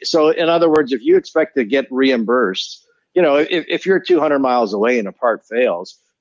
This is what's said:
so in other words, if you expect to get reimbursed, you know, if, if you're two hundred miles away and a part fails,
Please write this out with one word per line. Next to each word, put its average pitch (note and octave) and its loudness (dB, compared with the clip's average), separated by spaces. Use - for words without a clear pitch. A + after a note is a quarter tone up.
so D#3 0
in D#3+ 0
other E3+ 2
words, D3+ 0
if A#2 -2
you E3 2
expect - -2
to B2+ 0
get C3 -2
reimbursed, B2 -2
you - 2
know, D3 4
if, D#3 -2
if - -6
you're F#3 2
two F3+ 2
hundred C#3+ 0
miles B2 0
away A2+ 0
and G2+ -4
a F#2 -10
part A2+ -2
fails, G#2+ -4